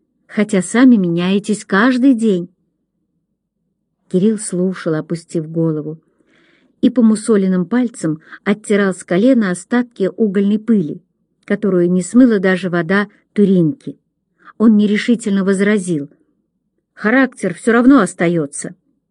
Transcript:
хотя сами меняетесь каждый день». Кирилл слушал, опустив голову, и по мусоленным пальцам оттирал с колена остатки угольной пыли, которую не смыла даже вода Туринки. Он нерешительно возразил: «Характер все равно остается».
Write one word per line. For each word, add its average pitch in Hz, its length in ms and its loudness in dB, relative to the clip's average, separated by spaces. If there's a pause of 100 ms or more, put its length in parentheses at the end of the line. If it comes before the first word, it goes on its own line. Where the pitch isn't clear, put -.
(280)
хотя 208 340 -2
сами 240 360 4
меняетесь 190 680 -2
каждый 254 520 2
день». 196 340 -2 (1600)
Кирилл 208 300 0
слушал, 180 560 -4
опустив 160 540 -8
голову, 160 520 -4 (800)
и - 80 4
по 247 120 0
мусоленным 202 640 2
пальцам 175 560 -4 (220)
оттирал 202 500 -2
с - 120 -20
колена 214 460 2
остатки 233 640 -4
угольной 202 440 0
пыли, 208 420 -2 (440)
которую 185 440 0
не 180 120 0
смыла 233 380 4
даже 185 300 -2
вода 175 380 -2 (240)
Туринки. 180 680 0 (600)
Он 220 180 4
нерешительно 208 680 0
возразил: 185 680 -2 (800)
«Характер 233 600 -2
все - 180 -2
равно 247 300 6
остается». 175 760 -4 (360)